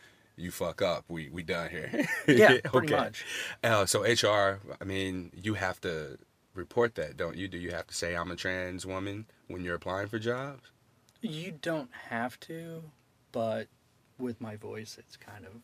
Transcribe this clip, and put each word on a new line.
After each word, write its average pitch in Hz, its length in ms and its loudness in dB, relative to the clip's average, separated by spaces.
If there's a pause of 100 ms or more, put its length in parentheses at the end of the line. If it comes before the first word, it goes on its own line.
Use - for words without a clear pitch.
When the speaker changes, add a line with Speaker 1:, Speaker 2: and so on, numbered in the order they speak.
(360)
Speaker 1:
you 87 140 -8
fuck 85 320 -2
up. 87 260 2
We, 80 220 -6
we 85 140 -8
done 85 260 -2
here." - 220 -6 (240)
<laughs> - 120 0
Speaker 2:
Yeah, 139 380 10
pretty 131 220 4
Speaker 1:
Okay. 147 80 4
Speaker 2:
much. 107 300 -2 (380)
Speaker 1:
Uh, 110 220 6
so 101 200 2
H 117 180 6
R, 101 360 4 (220)
I 87 40 -8
mean, 95 440 -2 (100)
you 107 140 0
have 92 280 -2
to 78 360 -4 (380)
report 113 400 0
that, 76 200 -4
don't 85 220 -4
you? 95 100 -4
Do 87 120 -8
you 87 100 -6
have 85 160 -6
to - 80 -16
say, 87 220 -2
"I'm 85 160 -2
a 87 40 -6
trans 92 520 -4
woman," 101 400 -6 (220)
when 90 140 -6
you're 87 120 -2
applying 95 320 -2
for 113 100 -4
jobs? 127 460 -4 (600)
Speaker 2:
You 170 360 -6
don't 156 280 -2 (200)
have 120 320 -4
to, 165 420 -12 (480)
but 113 360 -2 (520)
with 123 220 -6
my 110 160 -10
voice, 107 420 -10
it's - 160 -20
kind 104 300 -18
of 98 80 -18 (100)